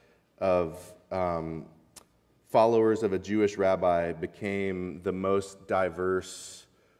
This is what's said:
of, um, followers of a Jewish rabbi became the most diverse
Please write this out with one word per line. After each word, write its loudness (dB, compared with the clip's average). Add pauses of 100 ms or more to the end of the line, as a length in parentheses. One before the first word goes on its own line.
(400)
of, 2 (360)
um, -4 (840)
followers 4
of 0
a -2
Jewish 0
rabbi 2
became -6
the -2
most -2
diverse -4 (340)